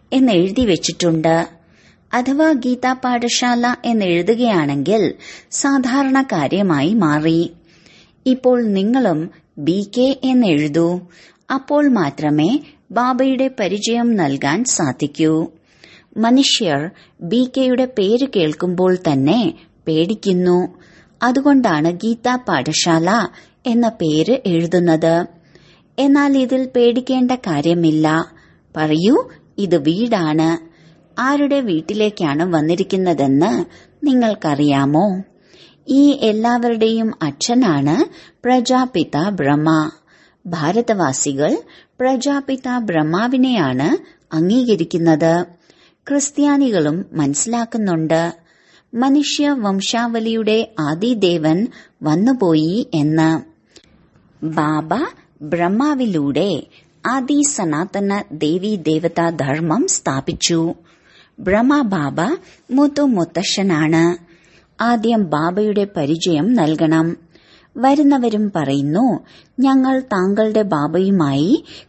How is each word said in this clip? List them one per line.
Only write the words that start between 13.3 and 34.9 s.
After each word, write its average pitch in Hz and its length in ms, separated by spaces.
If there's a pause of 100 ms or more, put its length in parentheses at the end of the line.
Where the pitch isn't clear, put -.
പരിചയം 226 560
നൽകാൻ 143 480
സാധിക്കൂ. 156 840 (720)
മനുഷ്യർ 214 720 (300)
ബി 240 360
കെയുടെ 254 280
പേര് 240 420 (100)
കേൾക്കുമ്പോൾ 180 600
തന്നെ 165 580 (340)
പേടിക്കുന്നു. 180 880 (440)
അതുകൊണ്ടാണ് 240 720
ഗീതാ 226 440
പാഠശാല 170 920 (380)
എന്ന 233 220
പേര് 170 580
എഴുതുന്നത്. 170 800 (720)
എന്നാൽ 277 400
ഇതിൽ 262 380
പേടിക്കേണ്ട 247 560
കാര്യമില്ല. 160 1000 (460)
പറയൂ, 165 540 (280)
ഇത് 180 180
വീടാണ്. 165 960 (480)
ആരുടെ 277 400
വീട്ടിലേക്കാണ് 185 920
വന്നിരിക്കുന്നതെന്ന് 165 1080 (420)
നിങ്ങൾക്കറിയാമോ? 175 1160 (680)